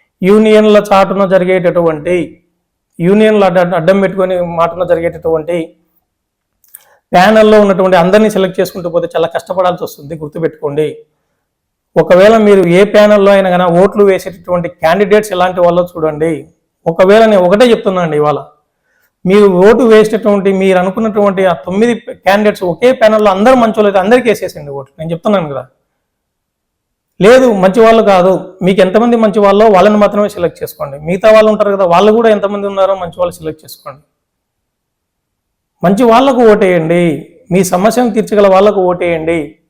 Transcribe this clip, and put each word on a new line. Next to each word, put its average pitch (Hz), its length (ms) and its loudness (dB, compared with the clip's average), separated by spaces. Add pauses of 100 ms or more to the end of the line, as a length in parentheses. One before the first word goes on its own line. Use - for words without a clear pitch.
(220)
యూనియన్ల 214 560 4 (120)
చాటున 196 360 0
జరిగేటటువంటి, 175 920 -2 (840)
యూనియన్లు 208 460 2
అడ్డ-, 180 300 0
అడ్డం 175 260 0
పెట్టుకొని 185 340 -2 (240)
మాటున 170 280 -2
జరిగేటటువంటి 165 680 -4 (1500)
ప్యానెల్‌లో 214 500 4
ఉన్నటువంటి 190 360 0
అందరినీ 190 320 2
సెలెక్ట్ 190 300 -4
చేసుకుంటూ 180 300 -6
పోతే 165 180 -4
చాలా 165 200 -4
కష్టపడాల్సి 175 560 -6
వస్తుంది, 147 320 -14
గుర్తుపెట్టుకోండి. 151 720 -8 (1080)
ఒకవేళ 202 420 4
మీరు 208 240 2 (160)
ఏ 190 80 4
ప్యానెల్‌లో 208 460 2
అయినా 196 180 0
కానీ 180 160 0 (140)
ఓట్లు 202 260 2
వేసేటటువంటి 180 640 -4
క్యాండిడేట్స్ 196 640 0
ఎలాంటి 180 300 -2
వాళ్ళో 175 220 2
చూడండి. 156 480 -6 (540)
ఒకవేళ 190 400 2
నేను 202 200 2
ఒకటే 208 240 2
చెప్తున్నా 196 320 -2
అండి, 151 160 -4
ఇవాళ 147 220 -2 (840)
మీరు 202 220 4 (100)
ఓటు 220 260 4
వేసేటటువంటి, 214 680 0
మీరు 190 260 0
అనుకున్నటువంటి 196 640 -2
ఆ 175 80 0 (120)
తొమ్మిది 214 280 -2 (320)
క్యాండిడేట్స్ 208 380 0
ఒకే 175 300 -2
ప్యానెల్‌లో 214 380 0
అందరూ 208 240 2
మంచోళ్ళు 220 360 0
అయితే 190 120 0
అందరికీ 240 260 0
వేసేసేయండి 175 500 -8
ఓట్లు. 131 180 -20
నేను 165 140 -10
చెప్తున్నాను 175 380 -4
కదా. 131 140 -12 (1600)
లేదు, 247 340 4
మంచి 190 280 0
వాళ్ళు 226 220 4
కాదు, 190 300 2 (280)
మీకు 185 200 0
ఎంతమంది 220 360 0
మంచి 220 220 -2
వాళ్ళో 202 260 2 (100)
వాళ్ళని 208 260 2
మాత్రమే 202 280 0
సెలెక్ట్ 175 300 -6
చేసుకోండి. 143 400 -12
మిగతా 180 320 -2
వాళ్ళు 220 200 4
ఉంటారు 202 220 -2
కదా, 196 120 -2
వాళ్ళు 180 260 2
కూడా 226 180 2
ఎంతమంది 202 380 -2
ఉన్నారో 196 280 -2
మంచి 180 240 -12
వాళ్ళు 175 180 -6
సెలెక్ట్ 156 260 -12
చేసుకోండి. - 400 -20 (1800)
మంచి 196 200 0
వాళ్ళకు 247 440 2
ఓటేయండి, 175 540 0 (500)
మీ 175 120 0
సమస్యను 208 500 -2
తీర్చగల 202 340 -2
వాళ్ళకు 196 340 2
ఓటేయండి. 170 580 -4 (300)